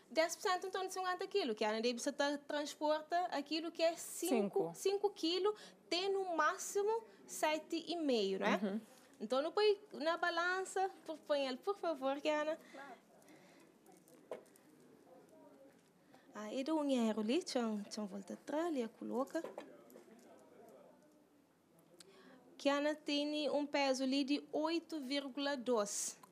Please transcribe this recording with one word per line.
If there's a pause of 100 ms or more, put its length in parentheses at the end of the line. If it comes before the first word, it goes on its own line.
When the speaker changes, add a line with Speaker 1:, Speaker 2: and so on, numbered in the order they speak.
(100)
Speaker 1:
Dez
por
cento,
então,
de
cinquenta
quilos.
Kiana,
deve
você
tá, (100)
transporta (160)
aquilo
que
é
cinco,
Speaker 2:
Cinco.
Speaker 1:
cinco
quilos, (360)
tem
no
máximo (240)
sete
e
meio,
não
é?
Speaker 2:
Uhum. (400)
Speaker 1:
Então,
não
põe (140)
na
balança, (160)
por,
põe
ele,
por
favor,
Kiana. (140)
Speaker 2:
Claro. (3500)
Speaker 1:
Ah,
e
do
um
euro
ali,
deixa
eu,
deixa
eu
voltar
atrás,
ali, (100)
coloca. (3250)
Kiana
tem
um
peso
ali
de (100)
oito
vírgula
dois. (140)